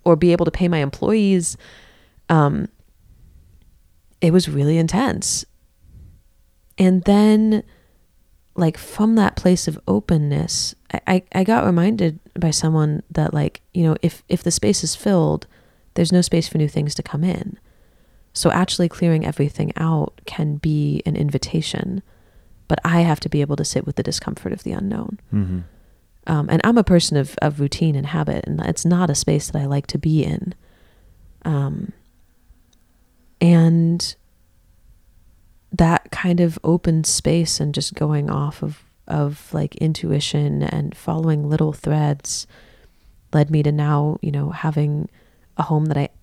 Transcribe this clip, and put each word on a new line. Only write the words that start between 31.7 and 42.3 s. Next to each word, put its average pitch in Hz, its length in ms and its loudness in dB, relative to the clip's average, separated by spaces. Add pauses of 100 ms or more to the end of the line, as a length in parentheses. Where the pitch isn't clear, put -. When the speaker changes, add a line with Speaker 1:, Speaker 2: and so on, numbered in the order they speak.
Speaker 1:
and 165 720 4 (1600)
that 170 400 2
kind 175 300 0
of 165 220 0
open 160 420 0
space - 540 0
and 147 140 -2
just 151 200 -6
going 151 360 -2
off 143 320 -6
of, 151 220 -8 (240)
of, 147 460 -4
like, 147 240 -4
intuition 147 840 -2
and 147 340 -4
following 160 540 -2
little 156 240 0
threads 147 720 -4 (840)